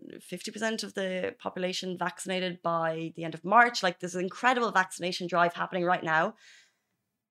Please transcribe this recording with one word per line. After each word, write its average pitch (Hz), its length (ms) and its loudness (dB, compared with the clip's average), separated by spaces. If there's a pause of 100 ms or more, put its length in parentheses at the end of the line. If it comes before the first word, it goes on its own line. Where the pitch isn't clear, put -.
(220)
fifty 180 300 -10
percent 220 320 -4
of 196 100 -10
the 185 460 -4
population 185 580 -4
vaccinated 180 640 -4
by 165 540 -2
the 165 80 -8
end 160 120 -6
of 165 100 -16
March? 233 360 6
Like, 180 180 0
there's 175 160 -8
an 180 80 0
incredible 240 480 2
vaccination 180 560 -2
drive 175 260 4
happening 180 320 -2
right 180 180 2
now. 165 320 2 (960)